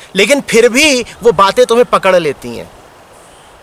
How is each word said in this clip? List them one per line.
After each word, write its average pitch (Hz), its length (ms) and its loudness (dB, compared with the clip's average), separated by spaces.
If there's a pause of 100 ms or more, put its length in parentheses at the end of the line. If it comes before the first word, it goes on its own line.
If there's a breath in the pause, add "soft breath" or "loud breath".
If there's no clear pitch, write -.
(160 loud breath)
लेकिन 220 260 0
फिर 233 280 2
भी 262 320 0 (220 loud breath)
वो 226 80 4
बातें 196 340 2
तुम्हें 233 200 0
पकड़ 185 300 0
लेती 127 420 -4
हैं। 87 140 -16 (920)